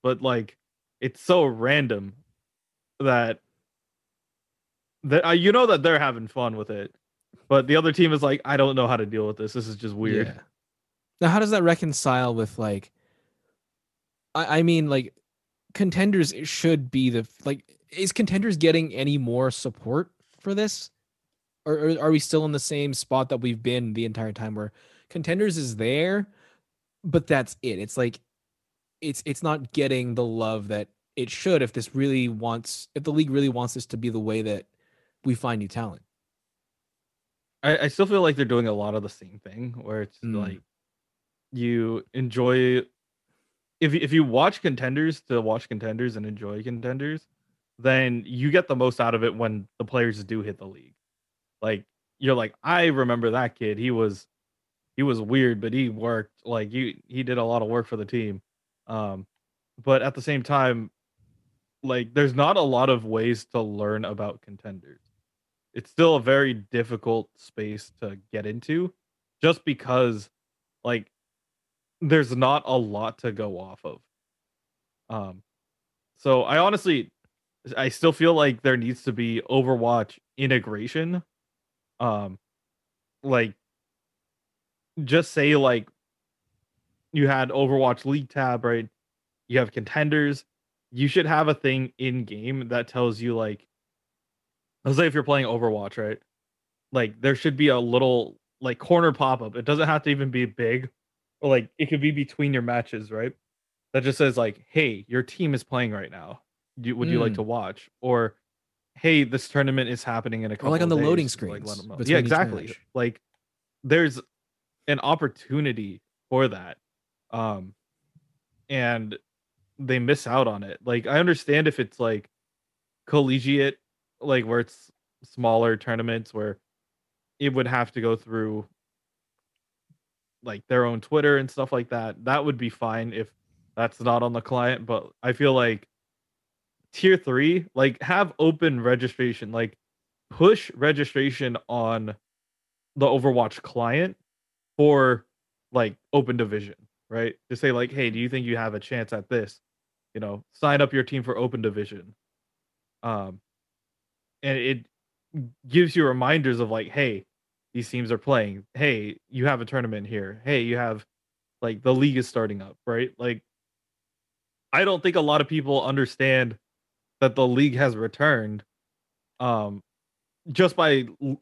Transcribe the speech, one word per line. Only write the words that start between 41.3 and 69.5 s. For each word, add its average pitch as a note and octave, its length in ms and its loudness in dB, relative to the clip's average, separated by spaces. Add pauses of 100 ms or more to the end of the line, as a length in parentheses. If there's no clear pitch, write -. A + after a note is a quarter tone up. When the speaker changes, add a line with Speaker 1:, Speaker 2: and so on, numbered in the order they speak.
Speaker 1:
you A#2 640 -2
enjoy, B2+ 720 2 (960)
if, D#3 140 2
if D3 200 0
you D#3+ 100 6
watch C#3 380 2
contenders C#3 600 -2
to A#2+ 180 0
watch A2 280 -4
contenders A2+ 460 -6
and G#2+ 100 -10
enjoy G#2 380 -10
contenders, B2+ 640 -8 (520)
then B2+ 460 2
you B2+ 260 -2
get F3+ 160 4
the C#3 80 0
most B2+ 260 2
out A#2 140 2
of A2 80 0
it A2+ 120 2
when G#2+ 320 -4 (120)
the A#2 60 -4
players A2+ 380 -2
do A2 180 -6
hit G2+ 160 -8
the G2 100 -18
league. C#2+ 280 -20 (680)
Like, G#2+ 240 -4 (340)
you're C3+ 160 2
like, A2 280 -4
"I E3+ 240 2
remember B2 440 2
that A#2+ 260 -2
kid. G#2+ 220 -4
He B2 120 0
was, A2 360 -2 (720)
he C3+ 60 0
was B2 180 0
weird, A#2+ 400 2
but A2+ 120 -4
he B2+ 160 0
worked. A2 560 -6
Like, G#2+ 260 -4
he, B2 360 -6
he B2+ 160 -6
did B2 160 -2
a A#2 60 0
lot A#2 180 2
of G#2+ 60 -2
work A#2 180 0
for A2+ 100 -6
the G#2+ 80 -4
team." G#2 360 -4 (460)
Um, G#2 400 -6 (500)
but C3 260 4
at C3+ 120 -2
the C3+ 80 -12
same C#3 200 -2
time, B2+ 480 0 (920)
like, B2 300 -4
there's C#3 220 4
not D#3 220 4
a F#3 40 4
lot C3+ 280 4
of A#2+ 160 2
ways A2+ 400 0
to A#2+ 160 -4
learn G#2+ 440 -4
about G#2 360 -8
contenders. F#2+ 600 -20 (720)
It's - 180 -14
still E3 240 6
a C3+ 60 2
very C3+ 320 2
difficult A2+ 840 -4
space - 640 -12
to G2 180 -12 (140)
get G#2 120 -6
into D#3 480 -4 (480)
just D#3+ 240 2